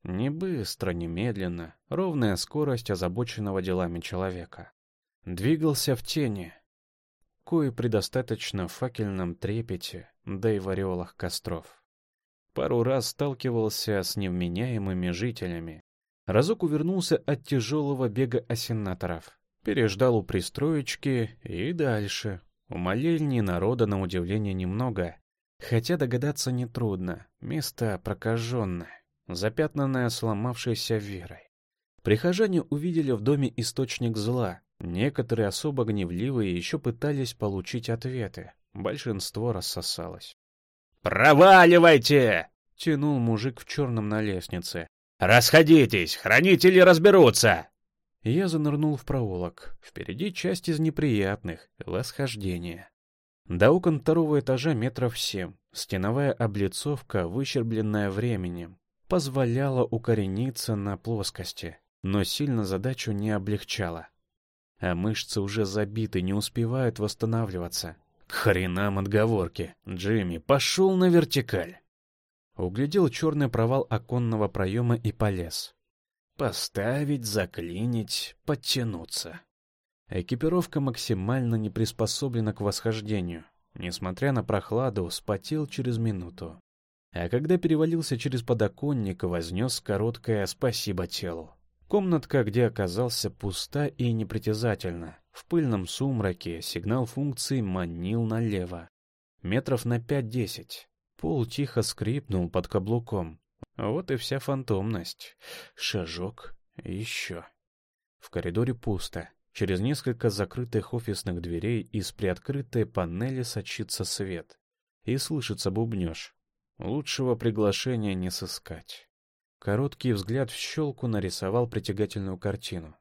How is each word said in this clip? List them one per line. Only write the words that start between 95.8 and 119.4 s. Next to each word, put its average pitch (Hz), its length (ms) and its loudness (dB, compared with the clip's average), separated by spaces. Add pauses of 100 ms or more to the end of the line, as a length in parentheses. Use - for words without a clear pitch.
сумраке 95 760 -4
сигнал 101 460 -2
функции 139 560 -4
манил 92 640 -2
налево. 101 640 -2 (540)
Метров 113 420 -2
на 117 160 0
пять-десять. 117 880 -6 (300)
Пол 123 280 -2
тихо - 360 -2
скрипнул 95 680 -2
под 90 180 -2
каблуком. 98 720 -2 (360)
Вот 143 340 -4
и 135 60 0
вся 135 220 -4
фантомность. 113 960 -4 (380)
Шажок, 90 800 -8 (280)
ещё. 90 600 -8 (760)
В - 120 -20
коридоре 110 440 -2
пусто. - 560 -6 (220)
Через 95 280 0
несколько 123 500 0
закрытых 104 640 -4
офисных 95 480 -6
дверей 90 400 -4
из 98 300 -6
приоткрытой 113 720 -4
панели 101 560 -4
сочится - 640 -6
свет. 92 540 -8 (460)
И 127 140 -2
слышится 120 520 -4
бубнёж. 98 640 -4 (440)
Лучшего 127 560 -2
приглашения 107 800 0
не 90 160 -2
сыскать. - 760 -12 (500)